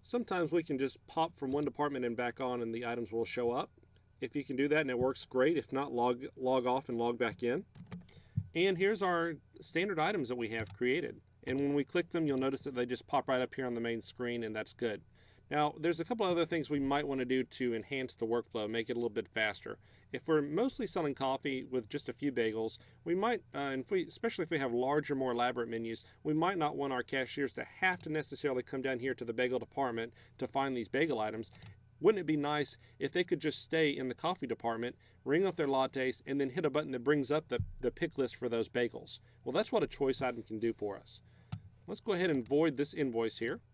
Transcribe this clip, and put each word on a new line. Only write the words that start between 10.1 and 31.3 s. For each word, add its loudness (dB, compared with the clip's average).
that -2
we -2
have -4
created. 0
And 0
when 2
we 2
click -2
them, 0
you'll 2
notice 0
that -6
they 2
just -4
pop 0
right 4
up -2
here -4
on -2
the -2
main -2
screen, -4
and -6
that's -6
good. -2
Now, 2
there's 0
a -4
couple -2
other 2
things -2
we 0
might 0
wanna -2
do 2
to -2
enhance -6
the -2
workflow, -2
make -2
it -2
a -2
little 0
bit -4
faster. -2
If -8
we're 6
mostly 0
selling -2
coffee -2
with -4
just -6
a -6
few -2
bagels, 0
we 0
might, 2
uh, -6
and -2
if -10
we, 2
especially -4
if -4
we 2
have 0
larger, 4
more 2
elaborate 2
menus, -4
we 2
might 4
not 2
want 0
our 0
cashiers 0
to -6
have 0
to -8
necessarily -2
come -6
down 0
here -2
to -6
the -4
bagel 2
department -2
to -2
find 0
these -4
bagel 2
items. -4